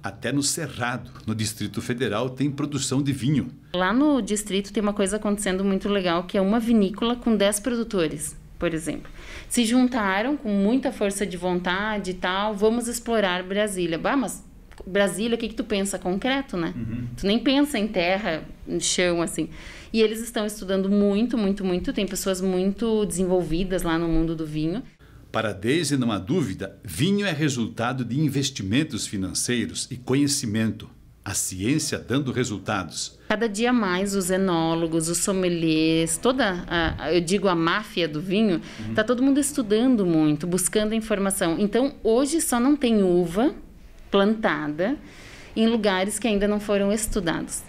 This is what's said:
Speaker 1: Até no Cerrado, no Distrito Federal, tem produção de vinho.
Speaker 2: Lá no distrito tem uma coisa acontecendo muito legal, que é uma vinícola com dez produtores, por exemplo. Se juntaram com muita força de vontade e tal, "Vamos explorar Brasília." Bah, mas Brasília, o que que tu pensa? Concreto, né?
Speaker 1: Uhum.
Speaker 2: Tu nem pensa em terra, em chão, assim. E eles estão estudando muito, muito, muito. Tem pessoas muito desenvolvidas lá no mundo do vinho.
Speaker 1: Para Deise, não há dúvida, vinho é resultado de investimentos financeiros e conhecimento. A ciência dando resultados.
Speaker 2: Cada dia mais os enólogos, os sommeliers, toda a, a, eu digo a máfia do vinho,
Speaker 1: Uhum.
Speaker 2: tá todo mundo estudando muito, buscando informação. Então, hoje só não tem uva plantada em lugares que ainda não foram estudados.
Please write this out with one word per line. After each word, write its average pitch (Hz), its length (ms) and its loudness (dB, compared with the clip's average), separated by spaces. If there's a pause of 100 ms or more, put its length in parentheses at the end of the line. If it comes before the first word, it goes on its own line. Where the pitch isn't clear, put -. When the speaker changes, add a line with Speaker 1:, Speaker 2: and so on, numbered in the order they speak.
Speaker 1:
Até 101 280 -6
no 139 120 0
Cerrado, 127 680 -4 (160)
no 110 80 -2
Distrito 107 480 -4
Federal, 120 480 -2
tem 131 180 -2
produção 143 540 -2
de 139 100 0
vinho. 123 380 0 (240)
Speaker 2:
Lá 185 180 2
no 277 300 4
distrito 196 500 -2
tem 226 80 0
uma 208 120 0
coisa 208 240 0
acontecendo 202 480 0
muito 190 240 2
legal, 180 360 0
que 202 140 -2
é - 20 4
uma 202 200 2
vinícola 226 560 2
com 240 200 2
dez 202 220 2
produtores, 202 800 -2 (200)
por 170 160 -2
exemplo. - 380 -6 (380)
Se 240 160 2
juntaram 240 720 2
com 220 140 -4
muita 220 420 2
força 202 340 -2
de 180 100 -6
vontade 180 760 -2
e - 20 -4
tal, 196 400 -2
"Vamos 220 320 2
explorar 202 560 0
Brasília." 185 560 -2
Bah, 214 180 0
mas 247 280 -2 (420)
Brasília, 196 480 2
o 226 40 -2
que 226 100 -4
que 214 80 -8
tu - 80 -4
pensa? 196 340 -2
Concreto, 202 580 -2
né? 165 200 -2
Speaker 1:
Uhum. 120 300 -6 (100)
Speaker 2:
Tu - 100 -4
nem 214 140 4
pensa 285 360 2
em 214 120 0
terra, 180 560 0 (240)
em 170 100 -2
chão, 175 420 2
assim. 165 280 -2 (440)
E 226 80 2
eles 220 200 2
estão 226 260 -4
estudando 196 420 -2
muito, 202 480 2
muito, 196 280 0
muito. 185 280 -2
Tem 202 140 0
pessoas 185 340 -2
muito 196 680 0
desenvolvidas 175 760 0
lá 165 160 0
no 170 80 0
mundo 160 300 2
do 160 100 -6
vinho. 156 380 -4 (480)
Speaker 1:
Para 110 200 -2
Deise, 135 460 0
não 117 120 2
há 101 80 0
dúvida, 101 640 -4
vinho 190 440 0
é 180 60 0
resultado 120 760 -2
de 117 120 -2
investimentos 135 880 0
financeiros 101 840 -4
e - 60 -10
conhecimento. 113 920 0 (340)
A 98 120 -8
ciência 107 640 -2
dando 131 340 -2
resultados. 104 840 -4 (100)
Speaker 2:
Cada 214 180 0
dia 226 240 0
mais 196 440 0
os 185 160 0
enólogos, 165 800 2
os 170 80 -2
sommeliers, 165 960 2
toda 220 500 0
a, 165 380 -2
a, 151 80 0
eu 175 80 4
digo 180 280 0
a 180 60 4
máfia 170 540 0
do 151 100 -6
vinho, 190 440 2 (160)
Speaker 1:
Uhum. - 160 -6
Speaker 2:
tá 214 100 2
todo 240 180 0
mundo 269 160 4
estudando 226 680 2
muito, 156 400 4
buscando 208 480 0
informação. 196 640 0
Então, 220 440 2
hoje 269 380 2
só 254 180 0
não 269 160 4
tem 226 280 4
uva 180 520 4 (560)
plantada 196 880 2 (580)
em 220 120 4
lugares 208 520 2
que 247 100 -2
ainda 208 200 2
não 208 120 2
foram 202 300 2
estudados. 196 800 -2